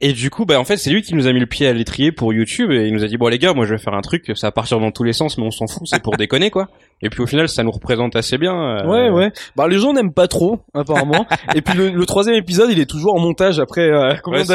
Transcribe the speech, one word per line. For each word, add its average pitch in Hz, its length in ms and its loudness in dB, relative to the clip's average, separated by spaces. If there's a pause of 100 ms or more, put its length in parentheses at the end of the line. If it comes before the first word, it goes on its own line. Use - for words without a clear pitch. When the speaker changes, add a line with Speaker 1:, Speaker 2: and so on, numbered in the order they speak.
Speaker 1:
Et 143 120 2
du 123 160 -4
coup, 226 160 -4
bah, 147 140 4
en 123 40 0
fait, 202 140 0
c'est 139 140 -2
lui 202 100 2
qui 175 140 -6
nous 139 100 2
a 127 80 4
mis 127 60 2
le 123 80 0
pied - 200 -2
à 127 60 4
l'étrier 127 380 0
pour 120 200 -2
YouTube, 113 400 0
et 117 160 2
il 107 60 0
nous 104 100 0
a 107 40 0
dit, 110 100 -4
bon, 117 100 2
les 117 120 2
gars, 175 160 2
moi, 120 100 2
je 104 80 0
vais 110 60 -2
faire 101 160 -4
un 101 60 -2
truc, - 340 -4
ça - 120 -4
va 104 40 -2
partir 113 280 -2
dans 110 120 0
tous - 120 -6
les 117 100 0
sens, 156 260 -4
mais 117 60 -4
on 110 60 -4
s'en 110 140 -8
fout, - 200 -10
c'est 170 160 -2
pour 208 160 -4
<laughs> - 0 -
déconner, 135 340 0
quoi. 190 160 -2 (340)
Et 110 80 -4
puis, - 120 -6
au 120 60 0
final, 156 220 0
ça - 140 -2
nous 113 80 0
représente 120 440 -2
assez 117 220 0
bien, 175 160 -2
euh. 131 340 -4
Speaker 2:
Ouais, 233 220 2
ouais. 190 220 2 (240)
Bah, 147 120 2
les 190 120 2
gens 269 140 2
n'aiment 214 200 0
pas 185 140 4
trop, 202 320 0 (160)
apparemment. 147 500 0 (140)
Speaker 1:
<laughs> - 160 -2
Speaker 2:
Et 156 60 2
puis, 180 160 -2
le, 190 120 2
le 180 160 0
troisième 202 300 2
épisode, 190 360 2
il 180 80 2
est 143 100 0
toujours 175 260 -2
en 170 40 0
montage 170 400 0
après, 160 300 0
euh, 143 240 2 (100)
combien 151 180 0
Speaker 1:
Ouais, - 140 -2